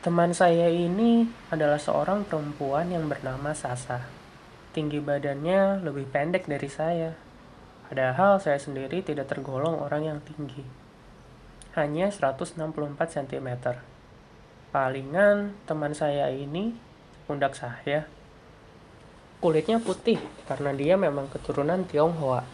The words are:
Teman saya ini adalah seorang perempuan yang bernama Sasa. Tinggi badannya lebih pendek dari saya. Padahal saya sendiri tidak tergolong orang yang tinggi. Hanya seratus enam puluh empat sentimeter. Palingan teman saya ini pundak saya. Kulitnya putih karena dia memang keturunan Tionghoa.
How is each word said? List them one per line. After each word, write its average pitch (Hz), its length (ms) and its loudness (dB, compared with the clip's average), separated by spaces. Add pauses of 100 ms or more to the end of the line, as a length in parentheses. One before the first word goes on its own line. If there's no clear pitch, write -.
Teman 170 280 4
saya 170 400 6
ini 208 560 4 (240)
adalah 147 320 2
seorang 185 400 0
perempuan 151 720 -2
yang 160 160 -2
bernama 135 480 -4
Sasa. 127 480 -6 (640)
Tinggi 147 320 -4
badannya 151 800 2
lebih 139 240 -4
pendek 151 400 0
dari 143 240 -4
saya. 165 400 -2 (800)
Padahal 139 480 4
saya 156 160 2
sendiri 139 480 -4
tidak 147 240 -4
tergolong 139 560 -2
orang 151 240 -2
yang 151 160 -4
tinggi. 143 400 -12 (1120)
Hanya 165 400 0
seratus 135 400 -2
enam 156 160 -6
puluh 147 240 -6
empat 165 240 -4
sentimeter. 131 640 -6 (880)
Palingan 170 960 2
teman 151 240 -2
saya 143 400 0
ini 156 480 -4 (480)
pundak 139 320 -2
saya. 143 480 -4 (1400)
Kulitnya 175 400 4
putih 190 400 0 (240)
karena 139 240 -2
dia 143 240 4
memang 143 400 2
keturunan 151 480 0
Tionghoa. 147 720 2